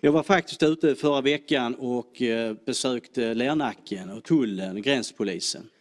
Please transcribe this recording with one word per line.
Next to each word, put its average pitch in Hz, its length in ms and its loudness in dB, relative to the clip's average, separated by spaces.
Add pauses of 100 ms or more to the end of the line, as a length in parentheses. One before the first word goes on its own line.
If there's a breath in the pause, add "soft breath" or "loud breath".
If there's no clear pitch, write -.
Jag 147 120 4
var 156 100 4
faktiskt - 400 2
ute 160 320 4
förra 143 260 0
veckan 135 540 0
och, 123 480 -6
eh, 113 340 0 (100)
besökte 120 680 -2
Lernacken 120 760 -2
och 110 140 -14
tullen, 101 580 0
gränspolisen. 104 880 -4 (100)